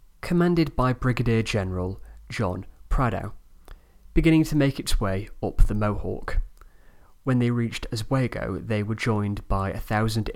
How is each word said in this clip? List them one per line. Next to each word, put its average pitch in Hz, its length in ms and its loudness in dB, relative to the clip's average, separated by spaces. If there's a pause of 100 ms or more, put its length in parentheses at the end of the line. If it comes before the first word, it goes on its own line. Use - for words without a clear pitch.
(200)
commanded 175 560 2
by 127 160 2
Brigadier 117 500 0
General 92 600 -4 (280)
John 95 360 -4 (240)
Prideaux, 110 420 0 (840)
beginning 160 300 6
to 151 140 0
make 139 200 2
its - 220 2
way 98 300 -2 (120)
up - 260 6
the 107 60 0
Mohawk. 104 680 -2 (840)
When 127 160 2
they 120 100 2
reached 120 440 -2
Oswego, 113 640 -2
they 107 240 -2
were 110 120 -4
joined 104 520 -2
by 98 240 -2
a - 80 -6
thousand 107 560 -2